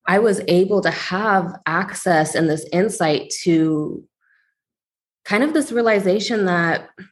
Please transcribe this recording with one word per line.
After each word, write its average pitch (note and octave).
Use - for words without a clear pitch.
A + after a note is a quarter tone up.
I F#3
was G#3
able F#3
to E3
have F#3+
access E3
and E3
this D3+
insight F3+
to D#3+
kind G#3
of D4+
this D4
realization G#3+
that E3+